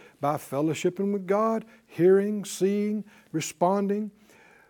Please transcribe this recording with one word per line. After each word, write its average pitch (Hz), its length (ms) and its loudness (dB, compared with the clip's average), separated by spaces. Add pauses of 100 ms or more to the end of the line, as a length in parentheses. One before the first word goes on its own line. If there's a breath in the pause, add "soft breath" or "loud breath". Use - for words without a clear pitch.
(220 soft breath)
by 143 160 0
fellowshipping 175 760 -2
with 196 160 -6
God, 220 380 0 (200 soft breath)
hearing, 196 600 4
seeing, 208 580 -2 (300 soft breath)
responding. 202 800 0 (580 soft breath)